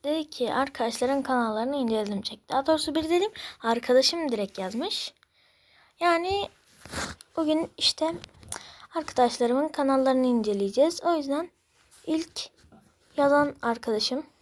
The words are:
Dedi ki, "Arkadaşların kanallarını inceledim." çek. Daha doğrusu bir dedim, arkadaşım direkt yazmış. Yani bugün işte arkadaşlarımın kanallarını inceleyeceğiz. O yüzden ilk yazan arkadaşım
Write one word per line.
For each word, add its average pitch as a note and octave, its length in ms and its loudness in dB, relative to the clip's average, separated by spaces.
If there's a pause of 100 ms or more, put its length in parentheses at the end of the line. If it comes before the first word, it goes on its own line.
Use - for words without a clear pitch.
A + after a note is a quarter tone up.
Dedi D#4 260 -2
ki, - 240 -2
"Arkadaşların C4 680 -2
kanallarını A#3+ 540 0
inceledim." G#3+ 460 -2
çek. - 260 -12
Daha C4+ 180 0
doğrusu D#4 280 2
bir D#4+ 160 0
dedim, F4+ 200 2 (300)
arkadaşım B3+ 720 2
direkt G#3 260 -4
yazmış. A3+ 560 -6 (880)
Yani F4 480 2 (880)
bugün D#4 420 0
işte - 360 -2 (800)
arkadaşlarımın B3 760 2
kanallarını C4+ 580 2
inceleyeceğiz. A3 760 2
O E4+ 140 2
yüzden D4 340 -2 (560)
ilk - 440 -4 (680)
yazan C#4+ 460 4
arkadaşım A#3 640 -2 (160)